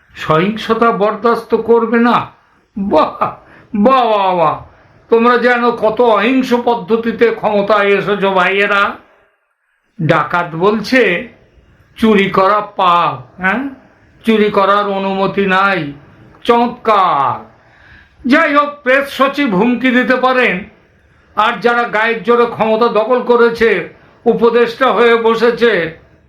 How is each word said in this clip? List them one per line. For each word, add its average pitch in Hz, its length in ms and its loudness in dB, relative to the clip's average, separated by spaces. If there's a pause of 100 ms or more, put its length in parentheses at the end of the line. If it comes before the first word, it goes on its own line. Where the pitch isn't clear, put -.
(160)
সহিংসতা 220 760 0
বরদাস্ত 214 600 -2
করবে 233 440 0
না? 220 280 0 (520)
বাহ, 202 420 -2 (540)
বাহ, 226 440 2
বাহ, 185 180 0
বাহ। 156 380 -2 (340)
তোমরা 233 300 2
যেন 240 320 0
কত 220 300 -2
অহিংস 240 540 0 (100)
পদ্ধতিতে 226 680 0
ক্ষমতায় 208 580 0
এসেছো 196 420 0
ভাইয়েরা। 202 640 0 (1040)
ডাকাত 156 520 -2
বলছে 214 720 -2 (680)
চুরি 202 340 2
করা 190 300 2
পাপ, 175 800 -2
হ্যাঁ, 208 280 -4 (580)
চুরি 214 240 2
করার 202 380 0
অনুমতি 196 580 -2
নাই। 185 460 0 (500)
চমৎকার। 156 1000 0 (840)
যাই 294 260 2
হোক, 285 160 2 (120)
প্রেস 269 260 0
সচিব 277 460 -2
হুমকি 247 360 0
দিতে 247 260 2
পারেন, 247 480 0 (720)
আর 214 240 0
যারা 240 220 0
গায়ের 220 400 -2
জোরে 240 240 2
ক্ষমতা 220 420 0
দখল 226 340 0
করেছে, 226 640 2 (360)
উপদেষ্টা 233 680 0
হয়ে 233 220 2
বসেছে, 220 840 0 (300)